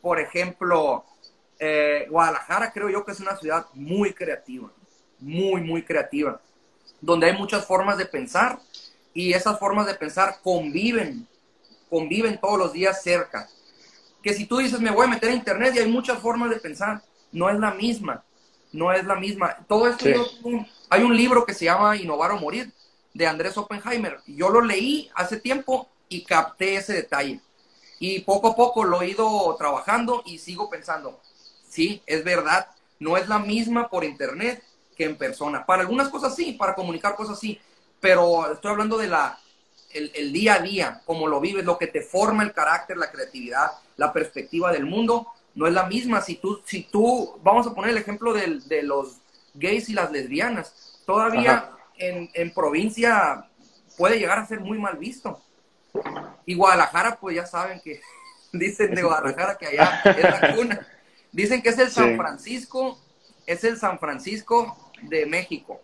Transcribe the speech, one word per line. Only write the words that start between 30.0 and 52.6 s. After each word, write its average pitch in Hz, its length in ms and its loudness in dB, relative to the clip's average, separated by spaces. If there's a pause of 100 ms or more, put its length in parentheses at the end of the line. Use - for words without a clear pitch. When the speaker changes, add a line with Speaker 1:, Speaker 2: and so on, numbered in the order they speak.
Speaker 1:
y 165 140 -14
sigo 180 320 -10
pensando, 156 500 -10 (480)
"Sí, 196 380 -2
es 156 180 -2
verdad, 175 440 0 (320)
no 160 160 0
es 190 120 0
la 214 100 2
misma 226 500 -2
por 170 160 -4
internet 147 580 -6 (340)
que 160 80 -4
en 151 120 -6
persona". 139 500 -6
Para 185 160 4
algunas 254 260 0
cosas 277 280 -4
sí, 330 160 -4
para 185 220 -2
comunicar 185 420 -4
cosas 208 220 -10
sí, 208 220 -8 (400)
pero 170 520 6
estoy 202 180 -6
hablando 214 280 0
de 214 100 -2
la, 147 300 0 (520)
el, 151 240 -8
el 147 180 -6
día 208 220 4
a 185 60 4
día, 185 460 -4
cómo 160 220 -4
lo 143 120 0
vives, 190 240 -2
lo 170 120 2
que 170 100 -4
te 160 160 -4
forma 214 400 2
el 208 100 -2
carácter, 165 440 -2
la 165 140 -4
creatividad, 131 600 -4 (240)
la 151 160 0
perspectiva 165 600 -2
del 143 140 -2
mundo, 226 400 0 (280)
no 156 120 -2
es 175 80 4
la 185 100 2
misma. 220 380 0
Si 170 140 -8
tú, 202 280 -6
si 185 200 -10
tú, 233 580 0
vamos 226 240 6
a - 80 -8
poner 196 160 -2
el 226 80 0
ejemplo 208 340 -4
del, 175 360 -2
de 151 140 0
los 139 360 -4 (360)
gays 208 360 -2
y - 20 -6
las 180 180 -2
lesbianas, 156 960 -6
todavía 233 460 4
Speaker 2:
Ajá. - 240 0 (220)
Speaker 1:
en, 180 360 -6
en 170 180 -4
provincia 190 920 0 (500)